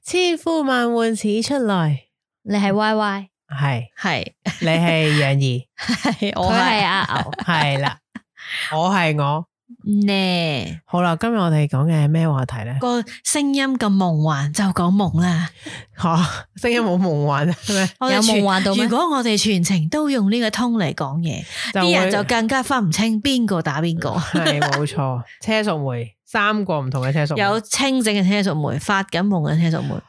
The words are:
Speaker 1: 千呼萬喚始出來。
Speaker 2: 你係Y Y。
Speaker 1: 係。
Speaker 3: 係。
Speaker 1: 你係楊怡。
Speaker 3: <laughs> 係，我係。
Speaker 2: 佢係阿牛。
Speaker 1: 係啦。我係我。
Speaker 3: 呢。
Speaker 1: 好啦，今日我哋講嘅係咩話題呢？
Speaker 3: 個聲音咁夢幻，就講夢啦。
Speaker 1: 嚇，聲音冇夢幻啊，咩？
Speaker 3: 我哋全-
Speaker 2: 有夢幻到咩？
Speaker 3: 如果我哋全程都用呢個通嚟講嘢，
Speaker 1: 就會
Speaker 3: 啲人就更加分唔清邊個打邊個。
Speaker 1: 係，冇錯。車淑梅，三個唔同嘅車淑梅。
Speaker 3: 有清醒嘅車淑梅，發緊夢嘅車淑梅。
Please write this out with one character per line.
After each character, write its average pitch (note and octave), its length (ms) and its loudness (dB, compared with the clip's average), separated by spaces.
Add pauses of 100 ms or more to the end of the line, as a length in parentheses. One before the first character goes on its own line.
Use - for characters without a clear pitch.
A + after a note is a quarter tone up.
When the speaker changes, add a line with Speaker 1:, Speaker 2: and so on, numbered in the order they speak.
Speaker 1:
千 F4 340 0
呼 E4 240 -2
萬 B3+ 320 0
喚 A3+ 220 0
始 G#3 260 0
出 C#4 160 -2
來。 F3+ 440 0 (420)
Speaker 2:
你 G3+ 120 -4
係 G3+ 180 2
Y G#3+ 220 2
Y。 G3+ 340 -2 (200)
Speaker 1:
係。 C3+ 340 -2 (160)
Speaker 3:
係。 D3 260 -2 (360)
Speaker 1:
你 E3 60 0
係 D#3+ 520 2
楊 C#3 220 2
怡。 B2+ 320 -2
Speaker 3:
<laughs> - 40 -20
係， A3 640 -2
我 F3+ 120 2
係。 A3 40 2
Speaker 2:
佢 - 40 4
係 G#3 260 2
阿 F#3 300 -2
牛。 - 160 -4 (120)
Speaker 1:
係 D3 360 0
啦。 C#3 180 -4 (760)
我 E3 180 2
係 E3 260 2
我。 D3 280 0 (640)
Speaker 3:
呢。 E3+ 760 -2
Speaker 1:
好 F3 160 -2
啦， F3 180 2
今 A#3 120 -2
日 A#3 60 0
我 F3+ 120 2
哋 D3+ 180 4
講 C3+ 180 0
嘅 D#3 200 2
係 - 40 2
咩 D#3+ 200 2
話 C3 160 0
題 B2+ 180 -8
呢？ B2+ 160 -6
Speaker 3:
個 A#3+ 240 0 (200)
聲 C#4+ 300 0
音 C4+ 240 0
咁 A#3 100 0
夢 F3+ 360 2
幻， D3 300 0
就 G3+ 120 0
講 F3+ 300 2
夢 F3 260 2
啦。 E3+ 280 0 (520)
Speaker 1:
嚇， E3 160 2 (440)
聲 A#3+ 100 0
音 A#3+ 100 2
冇 F#3 180 2
夢 D#3 280 2
幻 D3 220 2
啊， F3 60 0 (120)
咩？ F#3+ 220 0 (100)
Speaker 3:
我 B3+ 120 0
哋 G#3+ 100 4
全- A3 160 4
Speaker 2:
有 G3+ 40 2
夢 G3+ 40 2
幻 F#3+ 180 2
到 G3 120 0
咩？ A#3+ 100 2
Speaker 3:
如 A3+ 40 0
果 D4+ 280 2
我 B3 60 -2
哋 A3 160 2
全 G3+ 240 2
程 E3+ 260 2
都 D4+ 200 0
用 A3 220 2
呢 A#3 100 0
個 A3 100 0
通 A#3+ 260 -2
嚟 F3 180 0
講 C#3+ 240 -4
嘢， E3 240 -4 (300)
Speaker 1:
就 F#3+ 80 0
會 F3+ 60 2
Speaker 3:
啲 F3 120 4
人 F#3 120 2
就 G#3 120 0
更 A3+ 240 0
加 C4 160 0
分 B3 240 0
唔 D#3 40 2
清 G#3+ 300 0
邊 B3+ 240 2
個 G3 160 0
打 D3 200 -2
邊 E3 180 0
個。 D3 120 -2
Speaker 1:
係， D#3 500 0
冇 C#3+ 260 -2
錯。 C3 340 -4 (200)
車 A3 220 0
淑 G3 140 -2 (120)
梅， A#2+ 260 -8 (100)
三 G#3+ 400 0
個 E3+ 160 -2
唔 C3 80 -4
同 C3 140 -2
嘅 C3 80 0
車 D3 140 2
淑 D3 100 -4
梅。 G#3+ 80 0
Speaker 3:
有 G3+ 180 2
清 C4 420 0
醒 G#3+ 100 0
嘅 G3 140 2
車 G3+ 240 2
淑 D#3 40 -2
梅， C#3+ 240 -2
發 G3 240 0
緊 E3+ 240 -4
夢 D#3+ 260 0
嘅 D#3+ 80 2 (100)
車 D#3+ 60 0
淑 - 60 -4
梅。 C#3 120 -4 (140)